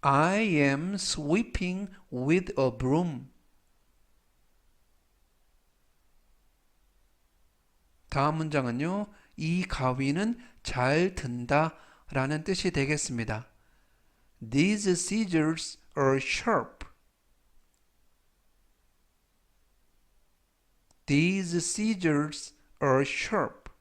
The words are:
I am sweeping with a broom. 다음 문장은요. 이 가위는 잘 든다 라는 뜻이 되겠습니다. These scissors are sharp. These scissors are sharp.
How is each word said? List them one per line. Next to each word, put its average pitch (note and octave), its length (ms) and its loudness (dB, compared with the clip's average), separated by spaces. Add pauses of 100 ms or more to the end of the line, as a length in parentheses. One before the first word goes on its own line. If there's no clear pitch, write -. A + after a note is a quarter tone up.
I D#3+ 300 4
am E3+ 600 2
sweeping F#3 880 -2 (220)
with D3+ 480 0
a C3 100 4
broom. C3 600 -2 (4000)
다음 D3 280 2
문장은요. D#3 720 -2 (280)
이 E3+ 300 -2
가위는 C#3 720 0 (240)
잘 D#3 540 0
든다 C3+ 600 -2 (360)
라는 C#3+ 320 -2
뜻이 F#3 260 -2
되겠습니다. C3 800 -2 (1000)
These F#3+ 440 2
scissors F3 880 0 (180)
are C3+ 200 4
sharp. - 680 -2 (4000)
These F3 500 2
scissors E3 960 -2 (260)
are C3+ 220 4
sharp. - 800 -4